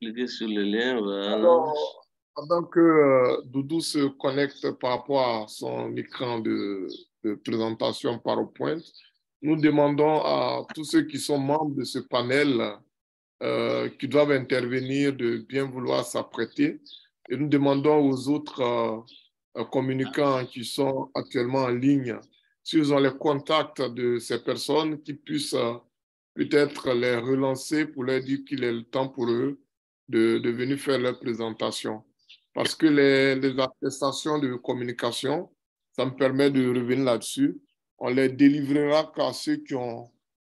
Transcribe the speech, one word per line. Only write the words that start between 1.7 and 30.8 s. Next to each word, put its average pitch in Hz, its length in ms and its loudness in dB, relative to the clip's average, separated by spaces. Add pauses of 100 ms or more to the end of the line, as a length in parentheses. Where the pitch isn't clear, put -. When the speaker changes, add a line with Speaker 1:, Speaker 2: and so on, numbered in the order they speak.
Speaker 2:
pendant 160 300 -2
que, - 160 0
euh, 139 640 6
Doudou 139 360 -4
se 147 260 0
connecte 139 640 -2 (100)
par 123 180 0
rapport 139 220 0
à 113 280 0
son 120 480 -8
écran 120 440 -6
de, 104 480 -4 (340)
de 107 120 -2
présentation 113 840 -4
PowerPoint, 123 600 -4 (640)
nous 151 140 2
demandons 147 680 4
à 127 520 -2
tous 156 100 -10
ceux 156 180 4
qui 139 160 -6
sont 147 200 -2
membres 143 380 0
de 127 80 -4
ce 123 160 -6
panel, 127 600 0 (840)
euh, 123 480 -2
qui 131 180 -8
doivent 147 240 4
intervenir 131 840 0
de 117 240 -2
bien 131 260 -4
vouloir 127 400 -2
s'apprêter. - 760 -4 (480)
Et 123 80 -4
nous 147 120 -2
demandons 143 640 4
aux 127 180 -2
autres, 147 320 -2
euh, 117 380 0 (580)
euh, - 80 -4
communicants 131 840 0
qui 120 180 -12
sont 135 500 -2
actuellement 135 480 -2
en 127 60 0
ligne, 123 500 2 (440)
s'ils 147 300 2
ont 143 60 4
les 135 180 4
contacts 147 640 0
de 123 380 0
ces 117 240 -4
personnes, 151 580 -2
qui 147 140 -12
puissent, 147 400 -6
euh, 120 200 0 (600)
peut-être 143 580 0
les 123 240 2
relancer 135 680 0
pour 143 180 -8
leur 131 180 0
dire 135 240 -4
qu'il 131 160 -6
est 120 100 0
le 117 120 -6
temps 135 240 -2
pour 131 180 -4
eux 127 320 0 (500)
de, 113 300 4
de 120 120 0
venir 127 280 -2
faire 135 200 0